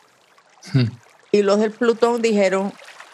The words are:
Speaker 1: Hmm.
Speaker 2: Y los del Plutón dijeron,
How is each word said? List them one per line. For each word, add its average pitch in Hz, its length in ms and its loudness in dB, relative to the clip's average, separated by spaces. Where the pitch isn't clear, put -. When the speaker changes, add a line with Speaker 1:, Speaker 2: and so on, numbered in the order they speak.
Speaker 1:
Hmm. 127 140 2
Speaker 2:
Y 208 100 2
los 202 180 2
del 220 120 0
Plutón 233 500 0
dijeron, 202 500 0